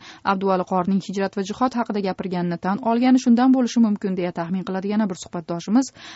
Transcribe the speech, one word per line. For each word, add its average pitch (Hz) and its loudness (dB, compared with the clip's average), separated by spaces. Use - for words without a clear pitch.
Abduvali 190 0
Qorining 190 0
hijrat 196 -4
va 196 0
jihod 254 -2
haqida 226 -2
gapirganini 180 -4
tan 190 -2
olgani 240 4
shundan 247 6
bo'lishi 240 2
mumkin, 202 0
deya 180 -2
taxmin 175 -4
qiladi 190 -4
yana 214 0
bir 180 -6
suhbatdoshimiz, 175 -2